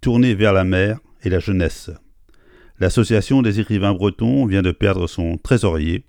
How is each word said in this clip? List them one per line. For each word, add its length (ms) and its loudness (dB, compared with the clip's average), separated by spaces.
tournés 320 2
vers 200 2
la 100 4
mer 360 0
et 80 -4
la 100 0
jeunesse. 520 -4
L'Association 640 2
des 160 0
écrivains 340 -2
bretons 540 -2
vient 160 0
de 80 0
perdre 360 -2
son 300 -6
trésorier 720 -2